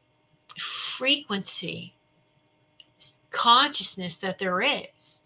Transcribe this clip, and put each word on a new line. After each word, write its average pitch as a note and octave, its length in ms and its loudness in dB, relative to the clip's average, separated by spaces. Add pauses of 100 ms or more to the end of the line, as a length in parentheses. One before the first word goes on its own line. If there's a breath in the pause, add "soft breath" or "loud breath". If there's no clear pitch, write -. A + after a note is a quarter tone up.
(960)
frequency, G3 960 -4 (1400)
consciousness A#3 840 4
that F#3+ 200 -4
there F#3 240 0
is. - 640 -4